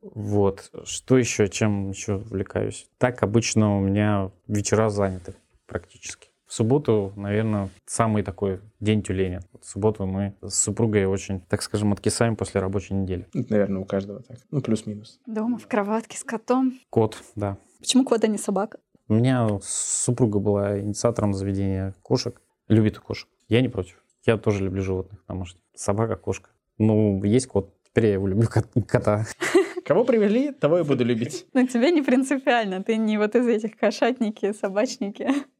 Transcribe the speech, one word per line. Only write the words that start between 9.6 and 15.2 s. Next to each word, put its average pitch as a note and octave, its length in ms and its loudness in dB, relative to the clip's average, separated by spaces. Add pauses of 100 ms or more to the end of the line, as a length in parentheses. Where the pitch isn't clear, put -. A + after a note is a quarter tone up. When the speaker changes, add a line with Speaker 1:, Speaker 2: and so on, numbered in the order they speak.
Speaker 1:
в - 40 -20
субботу G2+ 380 -2
мы G2 360 -4
с G2 120 -10
супругой G#2 500 0
очень, F#2+ 360 -2
так - 220 -4
скажем, G#2 300 0
откисаем G#2 440 0
после - 240 -2
рабочей G2 340 -4
недели. F#2 400 -4
Speaker 2:
Это, A#2 180 -4
наверное, G2+ 300 2
у - 20 -6
каждого G2 380 -6
так. - 160 -20 (120)
Ну, D3 100 -2
плюс-минус. G#2+ 680 -6